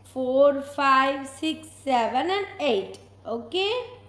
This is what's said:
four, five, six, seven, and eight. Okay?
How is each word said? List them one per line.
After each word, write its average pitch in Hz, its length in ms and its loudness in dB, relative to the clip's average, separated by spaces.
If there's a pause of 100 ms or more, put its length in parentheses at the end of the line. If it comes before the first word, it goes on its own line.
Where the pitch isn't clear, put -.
(140)
four, 269 500 4 (140)
five, 277 500 2 (140)
six, - 280 -4 (200)
seven, 254 500 2
and 392 80 -4 (260)
eight. 190 260 -4 (360)
Okay? 359 380 -4 (360)